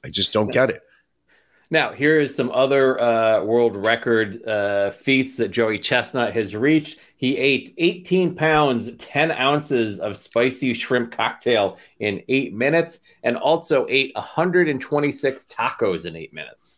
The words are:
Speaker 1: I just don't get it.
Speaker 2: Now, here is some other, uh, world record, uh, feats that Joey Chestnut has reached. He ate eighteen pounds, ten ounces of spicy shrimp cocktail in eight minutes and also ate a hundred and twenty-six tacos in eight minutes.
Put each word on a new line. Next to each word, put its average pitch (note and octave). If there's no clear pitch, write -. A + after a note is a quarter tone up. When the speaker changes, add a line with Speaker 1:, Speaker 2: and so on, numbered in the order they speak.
Speaker 1:
I B2+
just -
don't G#2+
get C3
it. -
Speaker 2:
Now, C#3+
here D3+
is C#3
some B2
other, C3+
uh, A2+
world A#2
record, A2
uh, G2+
feats C3
that A2
Joey A2
Chestnut A#2
has G#2
reached. D3
He C3
ate C3+
eighteen F3+
pounds, C#3+
ten D#3
ounces C3
of G#2
spicy B2+
shrimp A#2+
cocktail A2+
in G#2
eight C3+
minutes D3+
and A#2+
also D#3
ate C3+
a G#2
hundred F3
and C3
twenty-six C#3+
tacos G2+
in D#2+
eight D#2+
minutes. C#2